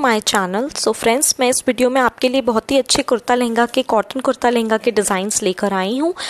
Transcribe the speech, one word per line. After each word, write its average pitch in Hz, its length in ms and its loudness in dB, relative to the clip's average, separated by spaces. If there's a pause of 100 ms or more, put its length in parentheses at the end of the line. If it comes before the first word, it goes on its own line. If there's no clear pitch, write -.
my 220 200 2
channel। 202 500 -2
So 220 200 -2
friends, 262 460 0
मैं 247 80 2
इस - 180 -2
video 247 240 2
में 262 100 0
आपके 247 280 0
लिए 262 120 0
बहुत 220 300 -2
ही 277 80 4
अच्छे 262 240 0
कुर्ता 247 320 0
लहंगा 240 320 0
के, 254 160 0
cotton 226 380 -2
कुर्ता 254 300 0
लहंगा 226 280 0
के 240 120 -2
designs 202 520 -2
लेकर 196 300 -2
आई 196 260 -2
हूँ। 330 160 -2 (160)